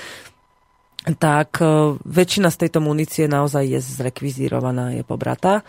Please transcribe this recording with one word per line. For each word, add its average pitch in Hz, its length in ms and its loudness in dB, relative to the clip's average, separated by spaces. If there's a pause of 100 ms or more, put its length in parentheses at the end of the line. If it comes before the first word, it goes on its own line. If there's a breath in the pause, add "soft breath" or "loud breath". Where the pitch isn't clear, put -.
(1000 loud breath)
Tak, 151 640 0
e, 156 400 4
väčšina 180 480 2
z 170 160 0
tejto 160 160 0
munície 151 400 0
naozaj 143 400 2
je 131 160 -2
zrekvizírovaná, 127 1120 -4
je 123 80 -4
pobratá. 143 680 -2